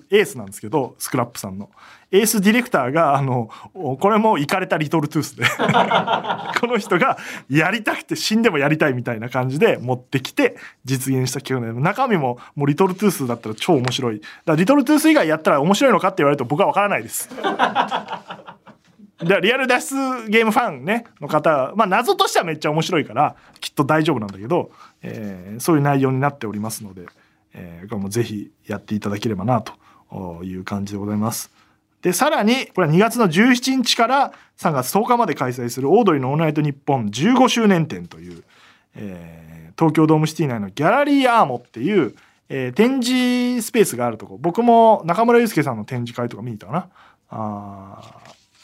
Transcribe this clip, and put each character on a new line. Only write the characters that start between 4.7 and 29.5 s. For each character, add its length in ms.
リ 140
ト 100
ル 80
ト 120
ゥ 20
ー 20
ス 120
で。 120
<laughs> 1120
こ 60
の 100
人 220
が 180
や 220
り 140
た 120
く 60
て 140
死 200
ん 60
で 80
も 80
や 100
り 100
た 120
い 20
み 120
た 100
い 60
な 100
感 180
じ 100
で 220
持 140
っ 40
て 220
き 120
て 240
実 300
現 160
し 20
た 80
企 180
画 140
で、 80
中 280
身 100
も、 200
も 80
う 20
リ 100
ト 100
ル 80
ト 120
ゥ 20
ー 40
ス 140
だ 100
っ 40
た 80
ら 60
超 200
面 180
白 200
い。 80
だ 60
か 60
ら 100
リ 100
ト 80
ル 100
ト 80
ゥ 40
ー 20
ス 120
以 40
外 140
や 80
っ 60
た 100
ら 80
面 140
白 140
い 40
の 80
か 80
っ 20
て 80
言 80
わ 40
れ 40
る 40
と 60
僕 160
は 60
分 80
か 80
ら 60
な 100
い 40
で 60
す。 260
<laughs> 60
で、 200
リ 100
ア 60
ル 80
脱 280
出 360
ゲ 120
ー 40
ム 40
フ 80
ァ 120
ン 140
ね、 200
の 80
方、 480
ま 80
あ、 20
謎 300
と 100
し 60
て 60
は 60
め 100
っ 40
ち 80
ゃ 40
面 120
白 160
い 60
か 80
ら、 240
き 100
っ 40
と 100
大 180
丈 120
夫 40
な 80
ん 20
だ 100
け 100
ど、 220
え 560
ー、 20
そ 140
う 20
い 40
う 20
内 180
容 100
に 100
な 100
っ 80
て 80
お 60
り 60
ま 120
す 140
の 100
で、 100
え 320
ー、 40
こ 80
れ 40
も 80
ぜ 140
ひ 280
や 120
っ 20
て 140
い 60
た 100
だ 80
け 100
れ 60
ば 100
な、 180